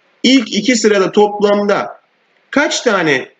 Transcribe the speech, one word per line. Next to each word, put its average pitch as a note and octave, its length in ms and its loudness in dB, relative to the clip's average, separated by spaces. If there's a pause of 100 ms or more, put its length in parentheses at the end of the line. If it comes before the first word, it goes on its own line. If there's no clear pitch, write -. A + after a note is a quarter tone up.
(220)
ilk B3 320 2
iki G#3+ 220 0
sırada G3+ 360 0
toplamda G3+ 880 -2 (500)
kaç D#4 300 -2
tane D#3+ 480 0 (120)